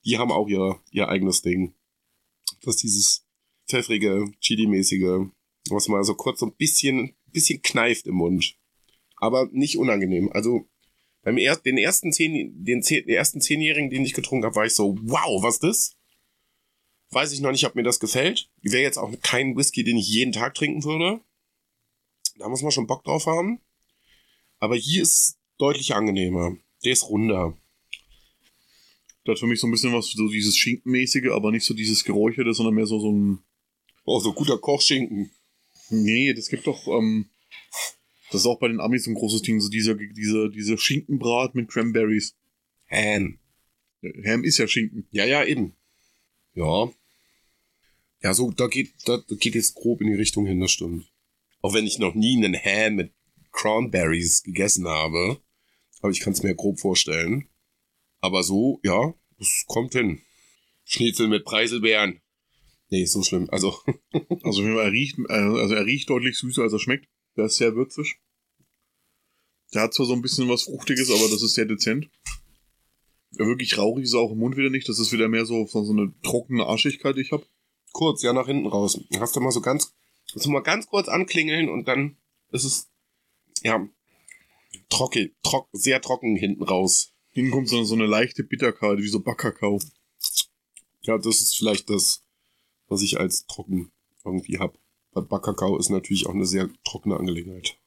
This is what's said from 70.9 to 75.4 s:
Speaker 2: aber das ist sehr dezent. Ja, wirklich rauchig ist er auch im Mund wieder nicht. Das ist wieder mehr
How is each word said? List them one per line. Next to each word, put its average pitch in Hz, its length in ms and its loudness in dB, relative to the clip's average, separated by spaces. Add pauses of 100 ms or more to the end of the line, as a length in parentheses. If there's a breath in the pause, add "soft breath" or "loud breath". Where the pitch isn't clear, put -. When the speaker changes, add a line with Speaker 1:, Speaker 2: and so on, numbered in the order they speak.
Speaker 2:
aber 110 180 4
das 107 140 0
ist 110 120 0
sehr 113 120 0
dezent. 110 440 -2 (1200)
Ja, 107 140 -2
wirklich 123 320 -2
rauchig 117 260 0
ist 117 100 -2
er 117 60 4
auch 107 120 0
im 110 60 -4
Mund 123 180 -2
wieder 135 140 0
nicht. 131 180 -4
Das 110 100 -4
ist 107 140 -2
wieder 113 160 2
mehr 113 180 0